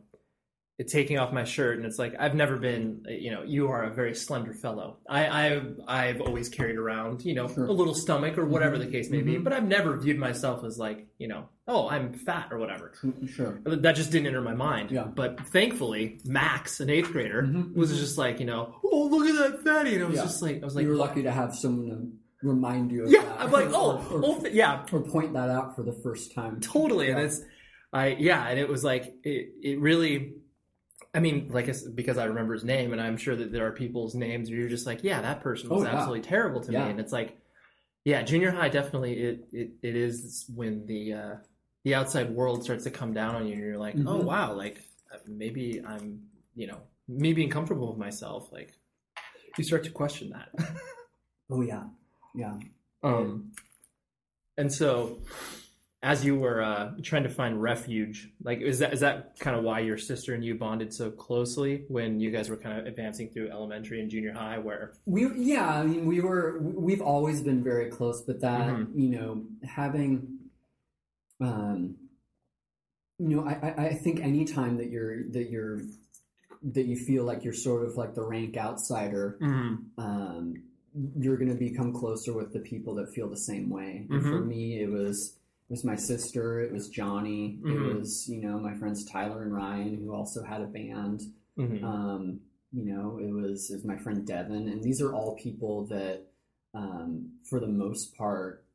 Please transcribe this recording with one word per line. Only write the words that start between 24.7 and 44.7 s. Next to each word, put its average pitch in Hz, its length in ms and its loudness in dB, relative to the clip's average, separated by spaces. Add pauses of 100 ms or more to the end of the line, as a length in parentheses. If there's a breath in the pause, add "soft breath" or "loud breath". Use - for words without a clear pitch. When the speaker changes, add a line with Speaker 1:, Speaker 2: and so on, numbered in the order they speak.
Speaker 2:
or 156 120 2
point 156 300 0
that 127 180 2
out 131 240 -2
for 120 80 -4
the 120 100 -2
first - 400 -6
time. 113 280 -6
Speaker 1:
Totally. 233 500 4
And 135 80 2
Speaker 2:
Yeah. 151 60 4
Speaker 1:
it's, 151 160 -2 (520 loud breath)
I, 135 140 4 (120)
yeah, 147 300 4
and 127 100 2
it 143 80 2
was 135 160 0
like, 127 300 2 (100)
it, 139 380 -2
it 139 180 0
really, 147 540 4 (840)
I 160 40 4
mean, 156 320 4
like, 123 160 2
I - 20 -2
s-, - 140 -2
because 120 340 -2
I 117 80 2
remember 113 280 0
his 107 120 -6
name, 123 260 2
and 113 80 -2
I'm 113 180 0
sure 123 180 0
that 113 180 -4
there 113 140 0
are 110 40 -2
people's 120 440 -4
names 117 340 -2
where 117 100 -4
you're 120 100 0
just 120 180 -2
like, 117 160 -4
"Yeah, 180 180 2
that 120 200 -2
person 120 280 -2
was 175 140 4
Speaker 2:
Oh, - 20 2
yeah. 120 100 0
Speaker 1:
absolutely 135 320 0
terrible 180 340 2
to 110 120 -6
Speaker 2:
Yeah. 135 120 2
Speaker 1:
me." 104 60 -2
And 104 80 -4
it's 110 140 -4
like, 117 240 -4 (680 soft breath)
yeah, 139 200 4
junior 170 280 4
high, 170 180 2
definitely, 135 500 0
it, 120 340 -2
it, 117 160 -6 (140)
it 117 120 -2
is 120 580 -2
when 110 340 -4
the, 107 260 -4
uh, 104 220 -8 (500)
the 139 100 4
outside 135 360 0
world 120 320 0
starts 120 220 -4
to 120 60 -6
come 113 220 -6
down 110 220 -2
on 113 120 -4
you, 104 60 -4
and 104 80 -6
you're 104 160 -6
like, 104 180 -4
"Oh, 143 220 2
Speaker 2:
Mm-hmm. - 80 2
Speaker 1:
wow, 156 280 0
like, 98 280 -8 (320)